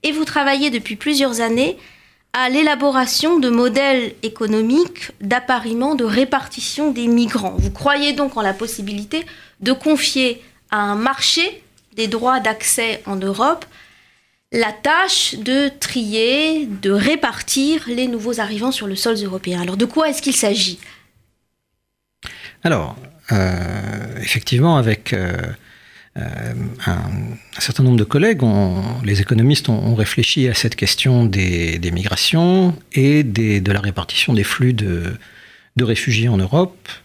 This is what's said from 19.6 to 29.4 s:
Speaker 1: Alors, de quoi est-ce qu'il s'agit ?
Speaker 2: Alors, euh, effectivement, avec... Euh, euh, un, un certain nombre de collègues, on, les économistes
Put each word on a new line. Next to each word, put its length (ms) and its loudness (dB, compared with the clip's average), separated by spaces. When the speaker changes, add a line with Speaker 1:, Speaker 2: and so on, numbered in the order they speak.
Speaker 1:
Alors, 160 -4
de 100 2
quoi 240 0
est-ce 120 -6
qu'il 140 0
s'agit ? 420 0
Speaker 2:
Alors, 320 0
euh, 880 -2
effectivement, 560 2
avec... 360 0
Euh, 240 -2
euh, 60 -6
un, 60 0
un 680 -6
certain 220 0
nombre 140 6
de 80 4
collègues, 400 2
on, 360 2
les 180 0
économistes 480 4